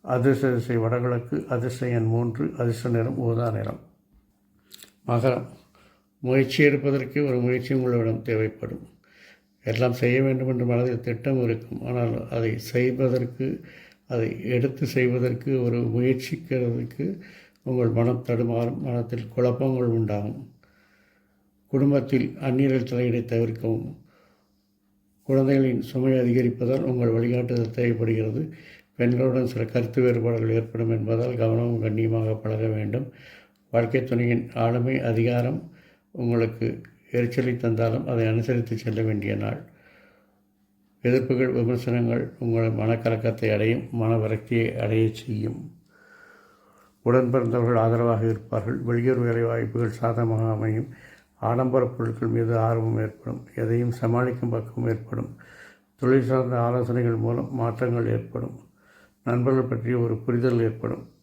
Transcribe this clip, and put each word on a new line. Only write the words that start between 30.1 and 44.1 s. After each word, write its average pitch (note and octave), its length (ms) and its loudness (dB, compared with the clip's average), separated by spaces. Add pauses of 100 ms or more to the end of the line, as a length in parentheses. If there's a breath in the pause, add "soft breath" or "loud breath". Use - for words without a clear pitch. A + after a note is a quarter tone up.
ஏற்படும் A2+ 380 0
என்பதால் A2+ 440 0
கவனமும் A#2 460 2
கண்ணியமாக A2 540 0
பழக A2 320 -2
வேண்டும். G#2+ 400 -2 (640 loud breath)
வாழ்க்கை A#2 300 2
துணையின் A#2+ 400 0 (100)
ஆளுமை, A#2+ 460 0
அதிகாரம் A#2+ 580 0 (580 soft breath)
உங்களுக்கு A#2 520 0 (440)
எரிச்சலை A#2+ 440 0
தந்தாலும் A#2 520 0
அதை A#2 200 0
அனுசரித்து A2+ 500 0
செல்ல A2 240 -4
வேண்டிய G#2 340 -2
நாள். G#2+ 240 -4 (1400 soft breath)
எதிர்ப்புகள், B2+ 480 2
விமர்சனங்கள் A#2+ 720 0 (160)
உங்கள் A2+ 320 2
மனக்கலக்கத்தை A2+ 800 0
அடையும், A2 400 2
மன A2+ 260 0